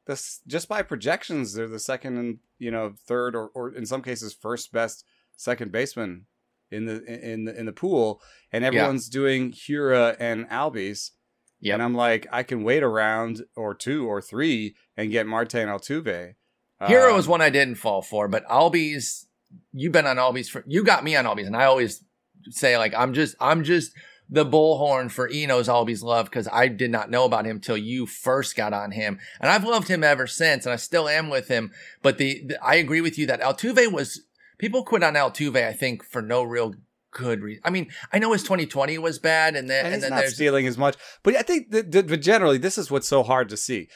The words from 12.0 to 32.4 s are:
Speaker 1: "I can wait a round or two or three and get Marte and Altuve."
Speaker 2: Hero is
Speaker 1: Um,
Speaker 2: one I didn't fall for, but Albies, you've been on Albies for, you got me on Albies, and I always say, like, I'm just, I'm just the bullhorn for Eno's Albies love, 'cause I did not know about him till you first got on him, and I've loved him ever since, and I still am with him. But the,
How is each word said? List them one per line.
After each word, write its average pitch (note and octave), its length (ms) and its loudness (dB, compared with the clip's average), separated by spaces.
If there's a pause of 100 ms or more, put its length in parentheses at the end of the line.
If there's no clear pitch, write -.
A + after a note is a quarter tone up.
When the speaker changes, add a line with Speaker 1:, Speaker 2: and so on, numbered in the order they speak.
Speaker 1:
"I B2 120 -4
can A#2+ 200 -6
wait C3+ 200 2
a B2+ 60 2
round A2 560 -2 (120)
or G#2 180 -8
two C3+ 320 -6
or G2+ 140 -4
three A2+ 540 -4 (240)
and G#2+ 120 -4
get A2 160 0
Marte A2+ 280 -4
and A2 160 -2
Altuve." G2+ 640 -6 (520)
Speaker 2:
Hero B3 300 8
is F3 80 2
Speaker 1:
Um, D#3 60 -2
Speaker 2:
one E3+ 100 4
I D#3 80 6
didn't C3 280 2
fall G2+ 260 -2
for, G#2 260 -2
but A2 200 -2
Albies, D3+ 760 2 (480)
you've D3 200 -4
been D#3 140 6
on C3 100 2
Albies B2+ 340 0
for, B2+ 160 -12
you E3+ 180 0
got E3 200 4
me D#3 120 0
on B2+ 80 4
Albies, G#2 220 -2
and G#2 100 -2
I C3 80 6
always C3 400 4 (460)
say, B2 260 2
like, A2 180 0
I'm B2 200 0
just, C#3+ 260 0
I'm D3+ 240 2
just E3 280 0 (360)
the D3+ 160 2
bullhorn C#3 640 2
for B2 200 -4
Eno's C3 380 0
Albies A#2 340 0
love, A#2 280 0
'cause A2+ 220 -6
I B2 160 4
did A#2+ 220 -2
not A2 200 -4
know B2 140 4
about A2 220 0
him G#2+ 140 -6
till A2+ 180 -4
you A#2 260 -6
first C3 520 -2
got G#2+ 180 -2
on G2+ 160 -6
him, G#2 280 -6 (220)
and C#3+ 100 2
I've G3+ 140 4
loved A3+ 240 0
him E3+ 160 0
ever C3+ 220 4
since, D3 400 0
and B2 60 -2
I A#2+ 40 0
still D#3 320 -2
am D#3 220 0
with C3 180 -2
him. A2+ 240 0 (300)
But C3+ 160 4
the, C#3 280 0